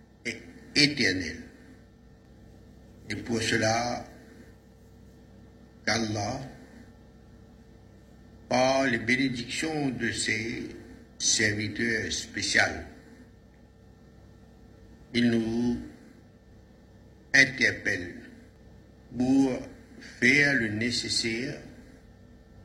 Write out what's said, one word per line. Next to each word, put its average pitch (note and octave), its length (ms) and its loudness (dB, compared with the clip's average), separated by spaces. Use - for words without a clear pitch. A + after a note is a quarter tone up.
et A#2 140 -8
éternelles. F#2 680 2
Et A2 60 -6
pour A2+ 260 -2
cela, A#2 640 0
qu'Allah, A2 560 -2
par C3 380 4
les A#2 120 2
bénédictions B2+ 920 0
de A2+ 200 -2
ses A2+ 560 -4
serviteurs A2 920 0
spéciaux, - 520 0
il A#2+ 160 4
nous A#2 500 0
interpelle G2+ 800 2
pour C3 360 4
faire C#3 360 6
le A#2 140 0
nécessaire A#2 920 -2